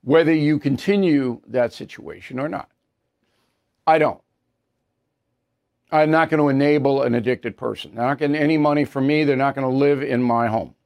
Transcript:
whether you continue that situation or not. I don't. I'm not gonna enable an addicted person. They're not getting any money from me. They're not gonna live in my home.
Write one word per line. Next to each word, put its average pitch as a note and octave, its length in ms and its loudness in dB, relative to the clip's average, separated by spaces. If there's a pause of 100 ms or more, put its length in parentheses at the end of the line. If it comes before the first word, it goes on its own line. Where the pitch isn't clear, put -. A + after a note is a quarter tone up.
whether D#3+ 300 4
you D3+ 280 2
continue C#3+ 880 0
that A#2+ 240 -2
situation - 680 -16
or C#3+ 100 -6
not. - 220 -10 (1120)
I D#3+ 140 4
don't. C3+ 220 -2 (1700)
I'm D#3 220 2
not D#3+ 180 2
gonna D3+ 160 2
enable C#3 560 2
an A#2+ 140 0
addicted A#2 400 -4
person. A2 400 -10
They're A#2+ 100 -2
not C3+ 120 -2
getting D3 180 0
any D#3 220 2
money D3 260 2
from C3+ 240 -2
me. D3+ 160 2
They're C#3+ 100 2
not C3+ 220 0
gonna C3+ 120 -2
live C#3 360 0
in B2+ 180 -2
my A#2 240 0
home. G2+ 400 -4